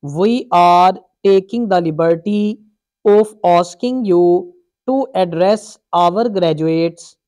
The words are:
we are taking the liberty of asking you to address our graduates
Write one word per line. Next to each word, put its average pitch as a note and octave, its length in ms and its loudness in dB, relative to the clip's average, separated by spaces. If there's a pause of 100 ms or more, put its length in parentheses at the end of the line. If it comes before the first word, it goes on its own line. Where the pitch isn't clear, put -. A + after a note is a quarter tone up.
we F#3+ 500 -2
are F3 440 4 (280)
taking G3 460 0
the F3+ 140 0
liberty E3+ 760 -4 (440)
of G#3+ 300 2 (100)
asking F3+ 640 -2
you F3 480 0 (340)
to C4 260 -2
address F#3 640 -2 (140)
our F3 380 0
graduates E3 960 -4